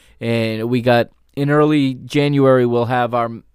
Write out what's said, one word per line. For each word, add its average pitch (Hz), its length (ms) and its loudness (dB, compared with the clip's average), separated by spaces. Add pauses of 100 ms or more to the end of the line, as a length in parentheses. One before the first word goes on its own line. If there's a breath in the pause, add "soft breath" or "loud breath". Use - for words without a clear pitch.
(220 soft breath)
And 113 480 -4
we 123 120 -2
got, 120 280 2 (260)
in 143 140 -2
early 147 460 2
January, 135 680 2
we'll 120 220 0
have 123 300 -2
our, 117 260 -4 (140)